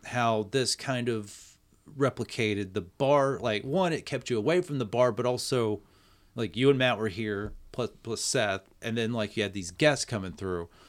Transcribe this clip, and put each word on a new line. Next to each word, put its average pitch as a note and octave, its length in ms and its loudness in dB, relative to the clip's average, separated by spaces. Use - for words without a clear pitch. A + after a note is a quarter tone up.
how A2+ 440 2
this B2+ 240 0
kind B2 360 -2
of - 480 -8
replicated G#2+ 800 0
the G#2 80 -2
bar, C3+ 580 2
like, G#2+ 240 -2
one, E3+ 280 0
it C3+ 140 -4
kept C3+ 240 -6
you A#2+ 80 2
away D#3 220 2
from D3 180 -4
the B2 60 -2
bar, A#2+ 280 4
but A#2 140 -2
also, A#2+ 540 0
like, A2 220 -4
you C3 140 6
and C3+ 80 4
Matt B2 200 4
were A2 100 -2
here, G#2 440 -4
plus, A#2 180 -4
plus A2+ 180 -6
Seth, G#2 420 0
and A2+ 140 -4
then, A2+ 160 0
like, A2 240 -4
you A2 60 0
had G2 100 -2
these F#2+ 180 -8
guests D3+ 340 2
coming F#2+ 280 -4
through. F2+ 360 -6